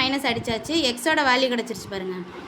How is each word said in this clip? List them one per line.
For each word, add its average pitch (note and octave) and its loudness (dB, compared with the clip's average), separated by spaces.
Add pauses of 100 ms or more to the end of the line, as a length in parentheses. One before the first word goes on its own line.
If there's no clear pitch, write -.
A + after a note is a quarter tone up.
மைனஸ் C4+ 0
அடிச்சாச்சு, A#3 -2 (160)
எக்ஸோட D#4 2
வேல்யூ C4 4
கிடைச்சிருச்சு A#3 -4
பாருங்க. F#3 -4 (320)